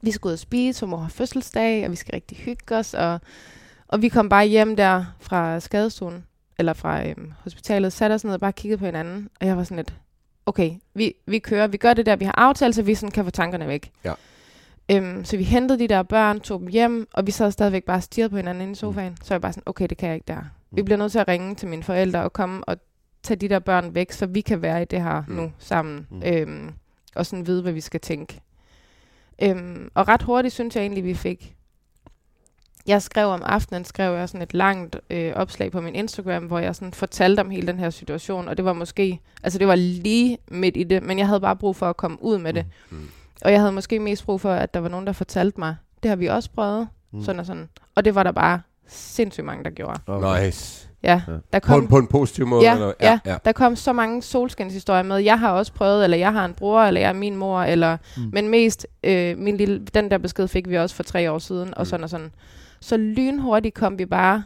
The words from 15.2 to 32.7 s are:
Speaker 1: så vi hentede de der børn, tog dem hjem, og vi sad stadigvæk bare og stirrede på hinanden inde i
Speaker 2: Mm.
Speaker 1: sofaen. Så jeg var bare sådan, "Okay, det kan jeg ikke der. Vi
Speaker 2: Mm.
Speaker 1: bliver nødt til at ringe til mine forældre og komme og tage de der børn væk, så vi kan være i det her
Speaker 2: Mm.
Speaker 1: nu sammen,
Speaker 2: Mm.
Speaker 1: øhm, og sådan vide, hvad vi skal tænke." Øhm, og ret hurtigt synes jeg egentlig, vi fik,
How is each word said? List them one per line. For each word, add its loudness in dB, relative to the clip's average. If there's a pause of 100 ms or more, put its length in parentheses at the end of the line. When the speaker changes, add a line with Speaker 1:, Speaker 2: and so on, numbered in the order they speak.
Speaker 1:
så -4
vi 0
hentede 4
de 0
der 4
børn, 2
tog -8
dem -12
hjem, 2
og -2
vi -2
sad 0
stadigvæk 0
bare -2
og -2
stirrede -2
på -6
hinanden -6
inde -8
i -
Speaker 2:
Mm. -10
Speaker 1:
sofaen. -8
Så -4
jeg 0
var 0
bare -6
sådan, -16
"Okay, -4
det -6
kan -6
jeg -4
ikke -12
der. -8 (340)
Vi -2
Speaker 2:
Mm. 0
Speaker 1:
bliver 2
nødt -2
til 2
at 2
ringe -2
til -12
mine -8
forældre 0
og -4
komme -4
og -4 (460)
tage -2
de -4
der 2
børn 0
væk, -2
så -4
vi -2
kan -2
være -2
i -4
det -4
her -4
Speaker 2:
Mm. -8
Speaker 1:
nu -6
sammen, -4
Speaker 2:
Mm. -12
Speaker 1:
øhm, -2 (440)
og -2
sådan -8
vide, 0
hvad -4
vi -6
skal -8
tænke." -10 (1000)
Øhm, -2
og 2
ret 6
hurtigt 0
synes -6
jeg 0
egentlig, -4
vi -2
fik, -8 (1300)